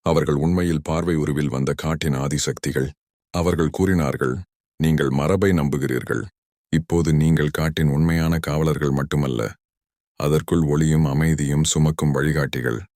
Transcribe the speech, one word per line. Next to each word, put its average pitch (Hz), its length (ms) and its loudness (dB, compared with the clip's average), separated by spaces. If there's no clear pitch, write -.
அவர்கள் 78 340 0
உண்மையில் 82 480 0
பார்வை 82 320 -2
உருவில் 73 340 -2
வந்த 67 280 -2
காட்டின் 78 380 -4
ஆதிசக்திகள். 69 760 -4
அவர்கள் 85 400 0
கூறினார்கள், 78 680 0
"நீங்கள் 76 320 2
மரபை 87 420 2
நம்புகிறீர்கள். 71 760 -2
இப்போது 80 400 2
நீங்கள் 76 360 4
காட்டின் 80 380 -2
உண்மையான 80 500 2
காவலர்கள் 76 520 0
மட்டுமல்ல, 69 600 -2
அதற்குள் 76 460 2
ஒளியும் 78 420 2
அமைதியும் 73 600 2
சுமக்கும் 78 460 0
வழிகாட்டிகள்." 69 760 -2